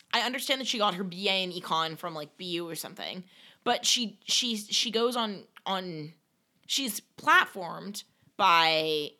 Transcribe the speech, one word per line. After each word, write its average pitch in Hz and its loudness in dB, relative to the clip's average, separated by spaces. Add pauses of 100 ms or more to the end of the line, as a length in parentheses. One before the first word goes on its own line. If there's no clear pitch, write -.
(120)
I 233 2
understand 254 -2
that 247 -6
she 247 -2
got 208 2
her 185 -6
B 185 -4
A 190 0
in 180 -6
econ 160 -2
from, 170 -8
like, 151 -12
B 180 -12
U 170 -4
or 165 -10
something, 139 -10 (400)
but - 0
she, 233 2
she, 233 0
she 214 -2
goes 233 2
on, 214 -2 (200)
on, 180 -4 (540)
she's 262 -2 (180)
platformed 202 0 (320)
by 160 6 (120)